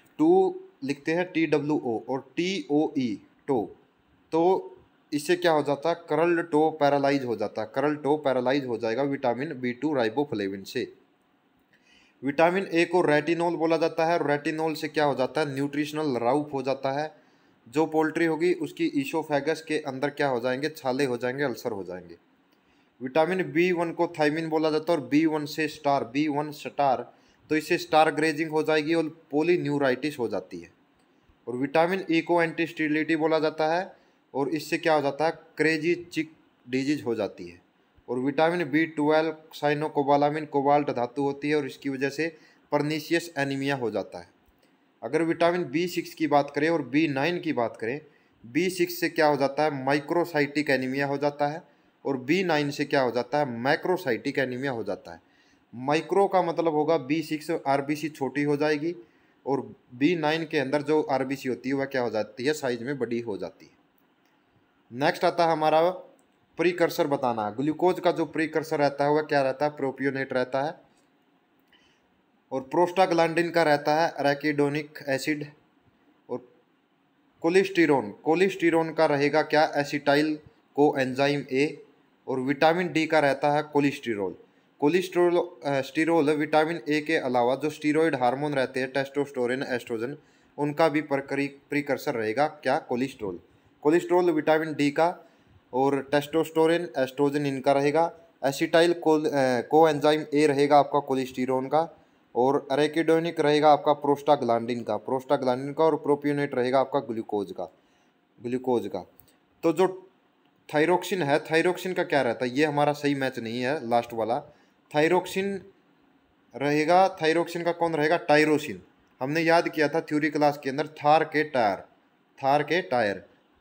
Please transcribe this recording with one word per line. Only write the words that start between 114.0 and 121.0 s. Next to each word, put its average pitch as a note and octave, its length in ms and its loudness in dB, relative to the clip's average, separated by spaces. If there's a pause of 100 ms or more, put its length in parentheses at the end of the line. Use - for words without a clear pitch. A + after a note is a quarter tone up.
वाला। A2+ 280 -2 (540)
थायरोक्सिन F3+ 640 0 (960)
रहेगा, D3+ 520 4
थायरोक्सिन E3 540 0
का E3+ 100 0
कौन E3+ 220 -2
रहेगा, D#3 220 2
टायरोसिन। D3 640 2 (380)
हमने C#3+ 200 -2
याद E3 280 4
किया D#3 200 0
था D#3 120 -2
थ्योरी D3+ 300 -2
क्लास D3 340 2
के C3+ 60 -4
अंदर D3 160 -4
थार D3+ 380 4